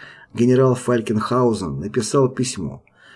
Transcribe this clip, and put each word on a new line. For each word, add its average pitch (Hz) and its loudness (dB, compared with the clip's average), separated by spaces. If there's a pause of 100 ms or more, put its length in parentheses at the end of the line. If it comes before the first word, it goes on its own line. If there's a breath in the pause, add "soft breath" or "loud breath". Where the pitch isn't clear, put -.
(340 loud breath)
генерал 127 4
Фалькенхаузен 110 0
написал 123 0
письмо, 110 -6 (320 soft breath)